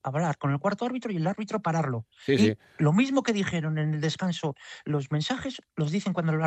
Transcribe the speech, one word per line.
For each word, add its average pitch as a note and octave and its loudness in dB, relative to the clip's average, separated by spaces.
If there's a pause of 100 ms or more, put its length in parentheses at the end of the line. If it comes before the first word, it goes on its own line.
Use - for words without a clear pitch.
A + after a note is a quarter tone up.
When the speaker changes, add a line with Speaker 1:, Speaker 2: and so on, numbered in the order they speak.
Speaker 1:
hablar D3 -2
con C#3 0
el C#3+ 0
cuarto G3+ -2
árbitro A#3+ -4
y F#3 -2
el D#3 0
árbitro G3+ -4
pararlo. D3 -2 (180)
Speaker 2:
Sí, C3 2
Speaker 1:
Y C3+ 6
Speaker 2:
sí. G#2+ 4 (220)
Speaker 1:
lo D#3 6
mismo C4+ 4
que A#3+ 2
dijeron E3+ 0
en D3+ 0
el D3+ -2
descanso, D#3+ -2 (300)
los C#3+ -2
mensajes B3+ -2 (140)
los D3+ 0
dicen F#3+ 0
cuando E3 0
el D#3 0